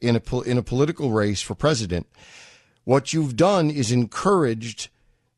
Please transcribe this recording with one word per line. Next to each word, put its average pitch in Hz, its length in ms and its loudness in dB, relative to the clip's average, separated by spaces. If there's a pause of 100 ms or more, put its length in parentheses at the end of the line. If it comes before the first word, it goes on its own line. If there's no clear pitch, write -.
in 117 160 2
a 113 40 2
pol-, 127 220 -6
in 123 140 0
a 120 60 0
political 143 480 -2
race 104 320 0
for - 120 -8
president, 110 520 -2 (760)
what 135 280 2
you've 147 240 -2
done 170 340 4
is 131 220 -2
encouraged 120 960 0 (500)